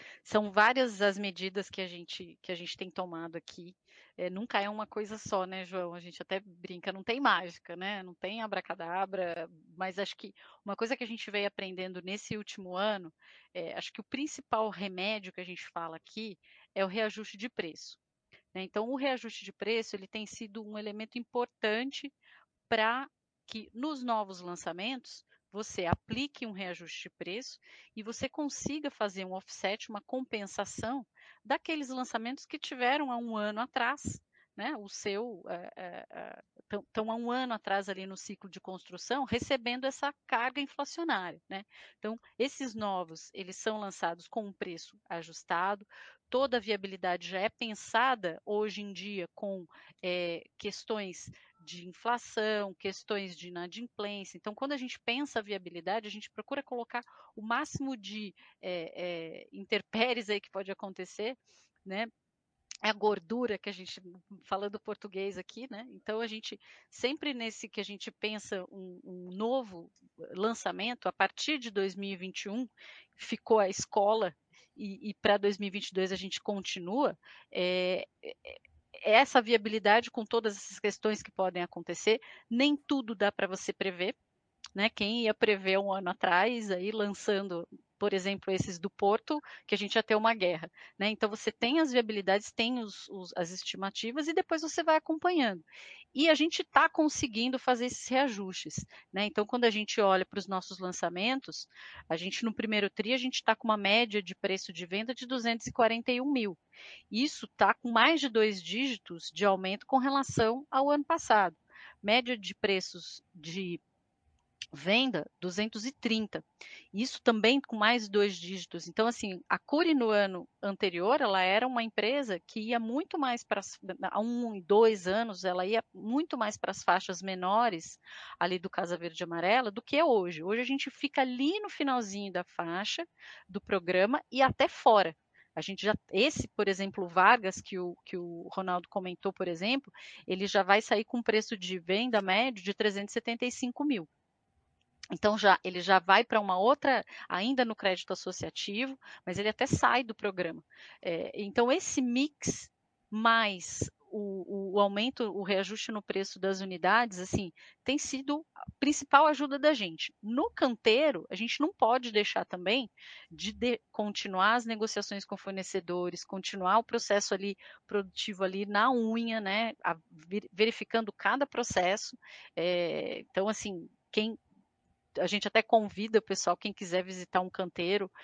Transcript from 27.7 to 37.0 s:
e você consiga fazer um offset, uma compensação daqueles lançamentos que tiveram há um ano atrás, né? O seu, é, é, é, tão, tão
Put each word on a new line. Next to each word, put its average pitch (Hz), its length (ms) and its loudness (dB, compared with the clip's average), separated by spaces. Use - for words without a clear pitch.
e 220 80 -12
você 233 260 -6
consiga 294 640 -4
fazer 190 340 -4
um 185 80 -10
offset, 190 560 -6
uma 208 140 -10
compensação 226 1040 -6
daqueles 294 460 -2
lançamentos 247 560 -6
que - 140 -12
tiveram 269 520 0
há 247 60 -4
um 233 220 -4
ano 208 220 -2
atrás, 247 600 -2
né? 247 220 -6
O 208 100 -12
seu, 202 640 -6
é, 180 280 -8
é, 175 340 -14
é, - 320 -14
tão, 208 240 -8
tão 220 180 -4